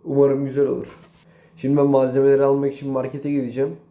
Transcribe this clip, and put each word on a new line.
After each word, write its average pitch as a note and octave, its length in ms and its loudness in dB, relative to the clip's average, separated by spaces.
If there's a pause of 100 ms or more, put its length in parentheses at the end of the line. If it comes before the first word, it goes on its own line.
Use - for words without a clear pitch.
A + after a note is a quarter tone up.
Umarım C#3 420 2
güzel C3+ 220 0
olur. B2 320 -8 (580)
Şimdi C#3 200 0
ben C#3+ 100 4
malzemeleri C3+ 560 2
almak C#3 300 0
için C#3 160 -12
markete C3+ 420 -6
gideceğim. C3+ 440 -4 (160)